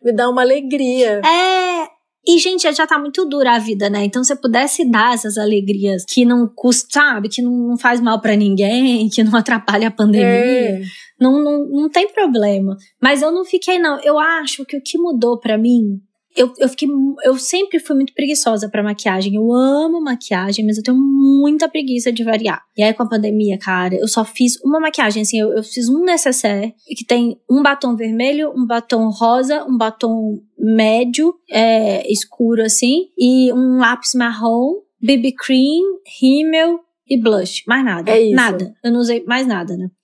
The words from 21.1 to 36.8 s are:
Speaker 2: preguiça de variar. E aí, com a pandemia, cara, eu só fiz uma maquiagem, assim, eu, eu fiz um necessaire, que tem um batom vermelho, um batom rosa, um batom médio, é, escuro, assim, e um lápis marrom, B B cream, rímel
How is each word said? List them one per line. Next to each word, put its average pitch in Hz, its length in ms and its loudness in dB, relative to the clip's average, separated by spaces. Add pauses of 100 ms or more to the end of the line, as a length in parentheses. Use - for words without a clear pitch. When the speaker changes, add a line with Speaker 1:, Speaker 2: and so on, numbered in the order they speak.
Speaker 2:
preguiça 254 440 -2
de 233 120 -4
variar. 220 380 -2 (160)
E 208 60 2
aí, 220 100 2
com 233 80 -4
a 220 80 -2
pandemia, 214 480 0
cara, 185 380 -2
eu 202 120 -2
só 220 160 0
fiz 247 400 0
uma 302 160 0
maquiagem, 233 440 -2
assim, 220 160 -2
eu, 214 140 0
eu 214 100 -2
fiz 240 260 -6
um 302 160 2
necessaire, 233 680 -2 (220)
que - 100 -14
tem 240 300 0 (140)
um 277 140 2
batom 269 320 0
vermelho, 254 600 -4
um 254 100 -2
batom 233 440 -2
rosa, 254 560 0
um 254 100 -2
batom 226 600 -4 (200)
médio, 226 760 2 (180)
é, 220 600 0
escuro, 226 520 -2
assim, 254 440 0 (100)
e 254 340 4
um 254 260 2
lápis 247 380 0
marrom, 233 600 0 (260)
B 254 160 2
B 247 160 0
cream, 311 640 0 (220)
rímel 320 580 2 (300)